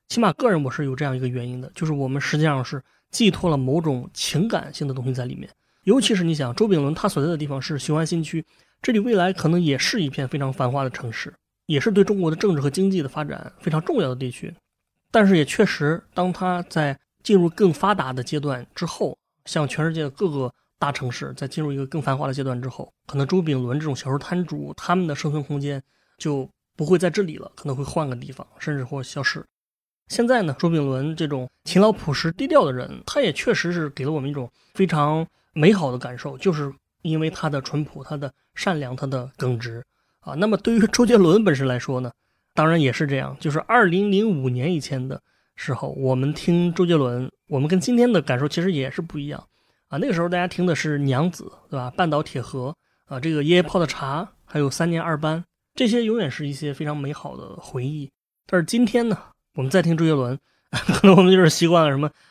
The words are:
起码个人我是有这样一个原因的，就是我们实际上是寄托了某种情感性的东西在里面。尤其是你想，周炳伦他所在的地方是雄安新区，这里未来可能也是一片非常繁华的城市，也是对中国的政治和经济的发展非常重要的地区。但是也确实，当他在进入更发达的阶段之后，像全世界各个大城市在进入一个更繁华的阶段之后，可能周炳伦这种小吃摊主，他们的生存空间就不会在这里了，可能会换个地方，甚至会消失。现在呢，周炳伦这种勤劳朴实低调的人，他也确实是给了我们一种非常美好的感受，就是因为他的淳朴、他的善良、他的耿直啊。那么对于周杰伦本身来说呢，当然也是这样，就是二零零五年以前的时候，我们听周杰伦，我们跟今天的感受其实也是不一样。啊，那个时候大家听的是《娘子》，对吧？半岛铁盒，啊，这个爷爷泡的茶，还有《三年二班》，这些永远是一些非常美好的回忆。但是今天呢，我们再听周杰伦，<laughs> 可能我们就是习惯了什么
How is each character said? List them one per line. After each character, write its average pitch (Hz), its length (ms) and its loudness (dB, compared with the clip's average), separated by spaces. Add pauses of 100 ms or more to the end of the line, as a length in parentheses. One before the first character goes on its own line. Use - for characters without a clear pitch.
起 240 120 -2
码 233 140 4
个 254 160 2
人 160 120 2
我 127 80 -2
是 147 140 -6
有 131 100 -4
这 127 80 -6
样 131 140 -2
一 - 20 -4
个 131 80 -4
原 123 220 -6
因 127 120 -10
的， 131 140 -14
就 165 120 -4
是 156 60 -2
我 139 140 -2
们 135 140 -2
实 - 160 -2
际 151 60 2
上 143 200 2
是 131 200 -8 (280)
寄 214 200 4
托 - 180 0
了 151 80 2
某 131 240 0
种 135 320 -2
情 - 340 -2
感 160 280 -4
性 147 120 -6
的 135 60 -4
东 127 140 -6
西 131 80 -2
在 123 100 -6
里 131 100 -8
面。 - 140 -14 (360)
尤 247 160 4
其 - 140 0
是 185 80 0
你 165 120 0
想， 127 200 -4
周 220 140 0
炳 165 140 2
伦 143 120 0
他 196 140 -4
所 151 160 -2
在 170 60 -2
的 165 60 -4
地 151 100 -6
方 135 160 -6
是 147 160 -6
雄 151 180 -2
安 160 100 -2
新 165 160 -4
区， 156 220 -6 (380)
这 254 100 -2
里 220 60 4
未 226 160 0
来 185 180 2
可 175 160 0
能 175 100 4
也 147 200 2
是 - 240 -2
一 139 80 -2
片 131 180 -6
非 151 100 -6
常 135 140 -2
繁 127 180 -2
华 139 140 -2
的 127 60 -4
城 127 200 -10
市， - 220 -10 (320)
也 143 160 0
是 226 100 2
对 196 140 6
中 202 160 -2
国 165 100 0
的 160 60 -2
政 196 180 2
治 143 60 0
和 143 80 0
经 190 220 0
济 185 100 0
的 135 80 -2
发 151 160 -6
展 - 260 -12 (100)
非 170 100 -4
常 156 120 0
重 277 200 0
要 135 60 2
的 127 60 -2
地 127 160 -6
区。 - 240 -12 (560)
但 214 160 6
是 190 120 8
也 147 60 4
确 - 200 2
实， 156 380 0 (100)
当 180 180 0
他 180 340 -2
在 147 340 -2 (240)
进 214 120 2
入 175 140 8
更 180 240 4
发 202 220 2
达 131 180 -4
的 127 100 -6
阶 151 160 -4
段 135 360 -4
之 - 100 -6
后， 160 320 -4 (300)
像 151 200 -2
全 156 200 -2
世 165 60 -2
界 156 180 -4
各 185 180 -2
个 135 240 -4 (260)
大 143 140 -2
城 127 180 -6
市 135 240 -10
在 131 140 -8
进 156 160 -4
入 143 80 -4
一 139 40 -4
个 135 100 -6
更 147 160 -6
繁 135 160 -2
华 147 80 -4
的 135 80 -4
阶 139 100 -4
段 123 160 -4
之 131 80 -8
后， - 240 -14 (140)
可 - 100 -8
能 135 100 0
周 185 140 2
炳 143 220 0
伦 123 160 -2
这 151 60 -6
种 139 120 -4
小 131 160 -6
吃 143 60 -2
摊 175 260 -4
主， 147 320 -10
他 - 180 -2
们 185 120 0
的 147 80 -4
生 147 160 -4
存 151 120 -4
空 143 160 -4
间 139 220 -6 (380)
就 139 280 -4 (280)
不 156 100 -4
会 170 140 4
在 180 100 2
这 196 140 0
里 156 140 -4
了， - 180 -14
可 - 100 -20
能 139 120 -4
会 139 80 -4
换 147 260 -4
个 123 60 -6
地 131 160 -14
方， - 120 -16 (140)
甚 151 180 -4
至 131 60 -4
会 135 220 -8
消 - 180 -8
失。 - 200 -4 (680)
现 233 180 0
在 240 160 4
呢， 147 160 0
周 175 100 2
炳 156 160 2
伦 139 300 -4
这 160 140 -2
种 127 200 -6 (160)
勤 - 160 4
劳 214 120 8
朴 160 200 -4
实 165 200 -2
低 269 160 -6
调 277 160 6
的 135 80 0
人， 127 340 -8
他 294 160 -2
也 180 100 2
确 - 220 0
实 175 180 -2
是 160 180 -2
给 131 140 -8
了 143 60 -2
我 156 80 -2
们 135 100 -4
一 147 60 -4
种 127 160 -8 (240)
非 190 120 2
常 160 400 2 (280)
美 160 180 6
好 165 180 2
的 127 60 -4
感 123 220 -10
受， 139 180 -10
就 185 160 0
是 147 180 -2 (300)
因 160 180 -2
为 160 120 0
他 160 180 -6
的 143 140 -4
淳 151 200 -4
朴、 143 220 -10
他 156 100 -10
的 143 160 -8 (240)
善 175 240 -2
良、 127 160 -6
他 139 120 -6
的 131 320 -6
耿 127 200 -2
直 117 240 -10 (380)
啊。 143 140 -12
那 180 120 0
么 220 120 2
对 233 160 2
于 220 140 6
周 240 180 4
杰 240 100 6
伦 196 260 8
本 170 140 4
身 135 100 -2
来 123 120 -2
说 127 220 -4
呢， 123 120 -8 (400)
当 156 160 4
然 170 100 4
也 131 140 4
是 156 140 0
这 139 100 0
样， 135 240 -4
就 156 100 -2
是 143 100 0
二 226 260 4
零 196 260 2
零 196 300 2
五 131 80 0
年 123 200 -2
以 170 80 0
前 131 300 -6
的 - 140 -10 (320)
时 - 180 -8
候， 135 240 -6
我 131 180 0
们 131 200 0
听 175 400 2
周 185 100 2
杰 170 100 2
伦， 127 360 0 (180)
我 139 100 -2
们 143 80 0
跟 180 140 2
今 247 160 0
天 240 160 4
的 175 80 4
感 127 180 0
受 143 80 0
其 170 140 -2
实 190 100 0
也 139 200 -2
是 180 100 -8
不 165 180 -8
一 143 100 -8
样。 143 140 -12 (460)
啊， 143 100 -6
那 233 80 -2
个 277 60 0
时 165 80 0
候 175 80 0
大 180 80 0
家 180 120 0
听 180 180 -2
的 170 80 2
是 147 240 -2
《娘 143 320 2
子》， - 200 -14 (200)
对 139 80 -6
吧？ 127 120 -8
半 175 180 0
岛 147 140 0
铁 - 180 -8
盒， 131 340 -8 (320)
啊， 131 140 -10
这 160 100 -2
个 147 140 0
爷 165 100 4
爷 180 80 6
泡 180 160 0
的 165 80 2
茶， 147 420 -6 (160)
还 - 140 -6
有 143 120 2
《三 170 200 -2
年 165 100 0
二 160 160 -2
班》， 156 280 -2 (300)
这 254 120 2
些 233 180 2
永 220 140 0
远 156 120 0
是 147 180 -6
一 143 40 -6
些 139 220 -6
非 156 100 -6
常 147 120 -4
美 143 160 -6
好 135 240 -12
的 - 200 -16
回 - 280 -10
忆。 143 260 -8 (360)
但 185 140 2
是 160 40 2
今 233 200 2
天 233 240 2
呢， 196 100 0 (360)
我 135 80 -4
们 135 80 -2
再 185 120 6
听 165 140 2
周 165 80 2
杰 160 80 4
伦， 131 260 0 (160)
<laughs> - 160 -20
可 - 360 2
能 185 100 12
我 190 60 10
们 185 100 8
就 185 60 8
是 175 100 8
习 165 200 2
惯 165 160 6
了 147 60 2
什 135 60 0
么 147 140 0 (200)